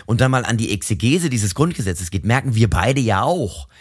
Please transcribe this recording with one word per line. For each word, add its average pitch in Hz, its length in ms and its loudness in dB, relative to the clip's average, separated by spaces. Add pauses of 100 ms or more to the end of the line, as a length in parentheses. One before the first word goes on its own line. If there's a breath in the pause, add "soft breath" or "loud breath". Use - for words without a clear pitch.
und 107 140 0
dann 131 120 4
mal 127 120 0
an 117 120 -2
die 110 160 -2
Exegese 127 580 0
dieses 104 240 -2
Grundgesetzes 98 560 -2
geht, 87 140 -4
merken 120 320 0
wir 113 120 4
beide 131 320 2
ja 107 220 2
auch, 143 460 -4 (120)